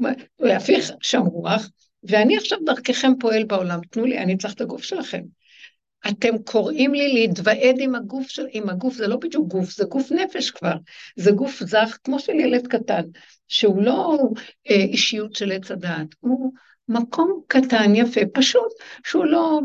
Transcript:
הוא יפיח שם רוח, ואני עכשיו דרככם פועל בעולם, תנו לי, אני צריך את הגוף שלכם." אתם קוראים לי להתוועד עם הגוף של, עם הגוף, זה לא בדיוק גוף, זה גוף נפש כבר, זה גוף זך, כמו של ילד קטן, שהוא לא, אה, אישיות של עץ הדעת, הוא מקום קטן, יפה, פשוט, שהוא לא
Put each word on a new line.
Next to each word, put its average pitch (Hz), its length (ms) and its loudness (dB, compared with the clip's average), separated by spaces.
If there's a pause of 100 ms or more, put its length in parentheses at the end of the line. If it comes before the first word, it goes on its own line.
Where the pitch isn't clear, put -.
(360)
הוא 254 120 2
יפיח - 420 2 (100)
שם 214 220 0
רוח, 175 460 -2 (340)
ואני 214 340 4
עכשיו 415 300 -4
דרככם 262 540 0
פועל 220 240 2
בעולם, 180 360 -2 (100)
תנו 226 140 -2
לי, 254 140 0
אני 185 180 0
צריך 214 180 -8
את - 60 -16
הגוף - 220 -8
שלכם." 196 400 -8 (840)
אתם 226 300 -2
קוראים 269 560 0
לי 285 180 0
להתוועד 220 680 2
עם 262 160 -2
הגוף 247 340 -8
של, 294 220 -10
עם 214 180 -6
הגוף, 196 260 -4
זה 214 120 -4
לא 233 100 0
בדיוק 311 320 -2
גוף, 185 260 -4
זה 208 100 0
גוף - 280 -2
נפש 370 380 -2
כבר, 170 240 -2 (420)
זה 185 140 4
גוף 262 320 0
זך, 220 420 0
כמו 269 160 -2
של - 120 -4
ילד 247 340 2
קטן, 226 360 -2 (460)
שהוא 202 340 2
לא, 294 360 2 (520)
אה, 214 40 6
אישיות 208 600 0
של 202 180 -4
עץ 190 180 -8
הדעת, 170 360 -6 (140)
הוא 262 320 -2 (360)
מקום 320 580 0
קטן, 226 480 4
יפה, 233 260 2 (140)
פשוט, 254 380 2 (340)
שהוא 359 180 0
לא 311 400 2